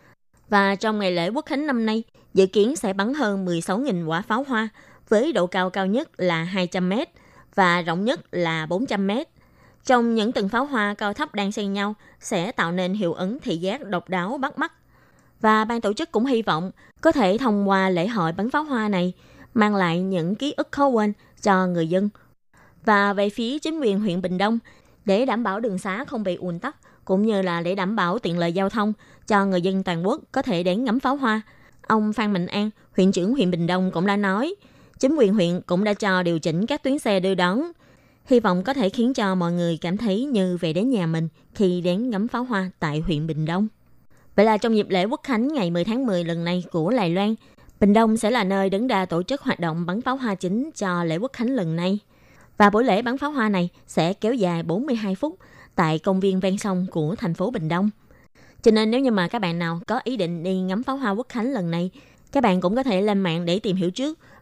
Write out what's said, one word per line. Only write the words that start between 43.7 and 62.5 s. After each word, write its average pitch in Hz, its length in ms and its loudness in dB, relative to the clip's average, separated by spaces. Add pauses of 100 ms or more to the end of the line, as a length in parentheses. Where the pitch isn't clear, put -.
Vậy 202 100 8
là 214 120 4
trong 226 180 2
dịp 208 140 2
lễ 185 160 2
Quốc 254 180 -4
Khánh 240 240 0
ngày 240 240 0
mười 175 120 0
tháng 226 220 -2
mười 180 180 0
lần 170 200 -4
này 175 280 -2
của 165 200 0
Đài 220 180 2
Loan, 202 260 0 (440)
Bình 202 140 6
Đông 220 240 4
sẽ 214 140 0
là 247 120 0
nơi 196 260 0
đứng 202 180 0
ra 190 180 0
tổ 175 180 -2
chức 269 180 -4
hoạt - 180 -2
động 170 260 -2
bắn 185 160 -2
pháo 262 160 -2
hoa 233 180 -2
chính 214 360 -2
cho 180 320 -2
lễ 160 140 0
Quốc 240 160 -4
Khánh 233 160 -2
lần 180 260 0
này. 185 240 0 (580)
Và 202 120 8
buổi 214 140 4
lễ 220 180 4
bắn 247 160 -2
pháo 294 140 -4
hoa 233 180 0
này 180 200 0 (180)
sẽ 170 260 0
kéo 214 200 -2
dài 175 300 0
bốn 170 220 -2
mươi 277 100 0
hai 208 200 -2
phút 320 220 -6 (380)
tại 160 240 2
công 190 200 0
viên 190 200 2
ven 190 180 0
sông 190 340 -2
của 160 240 -2
thành 175 180 -4
phố 180 180 -2
Bình 180 160 -4
Đông. 180 220 0 (720)
Cho 233 100 8
nên 220 200 4
nếu 247 100 2
như 262 100 2
mà 185 160 2
các 240 120 -4
bạn 170 200 -2
nào 170 280 -4
có 226 160 -2
ý 247 140 -6
định 170 260 -4
đi 190 120 -2
ngắm 185 280 -2
pháo 269 140 -4
hoa 240 140 -2
Quốc 214 180 -4
Khánh 247 240 -4
lần 175 180 -2
này, 175 200 -2 (400)
các 262 120 2
bạn 185 180 4